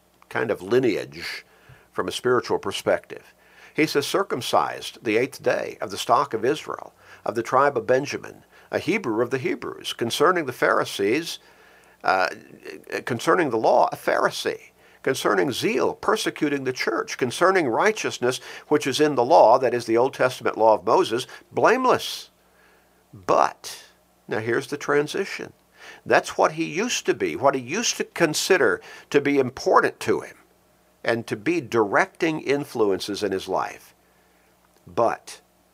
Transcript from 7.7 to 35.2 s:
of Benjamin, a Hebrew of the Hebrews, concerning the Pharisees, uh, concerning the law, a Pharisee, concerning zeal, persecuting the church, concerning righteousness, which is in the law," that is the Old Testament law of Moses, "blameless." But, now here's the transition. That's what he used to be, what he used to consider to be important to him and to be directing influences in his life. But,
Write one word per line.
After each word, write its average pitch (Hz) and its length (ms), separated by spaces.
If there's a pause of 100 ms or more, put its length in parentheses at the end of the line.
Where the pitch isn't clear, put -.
of 107 100
Benjamin, 127 560 (280)
a 104 80
Hebrew 143 420
of 120 80
the 135 80
Hebrews, - 560
concerning 147 540
the 123 60
Pharisees, 127 840 (640)
uh, 92 260 (760)
concerning 160 460
the 113 60
law, 151 340
a - 40
Pharisee, - 760 (320)
concerning 170 480
zeal, 123 420
persecuting 151 720
the 131 100
church, - 440
concerning 175 500
righteousness, 127 720 (300)
which 151 180
is 127 120
in 151 160
the 120 100
law," 135 340
that 120 140
is 120 120
the 113 120
Old 135 180
Testament 127 420
law 110 180
of 98 100
Moses, 127 420 (240)
"blameless." 208 800 (840)
But, - 680 (440)
now 110 120
here's 117 280
the 147 100
transition. 147 760 (520)
That's - 320
what 180 160
he 160 120
used 180 420
to 185 60
be, 95 220
what 131 200
he 135 60
used 170 360
to - 60
consider 151 760 (300)
to 147 100
be 143 200
important 135 640
to 85 200
him - 160 (640)
and 117 240
to 123 80
be 151 260
directing 131 800
influences 107 800
in 98 80
his 95 160
life. - 480 (920)
But, 90 560 (320)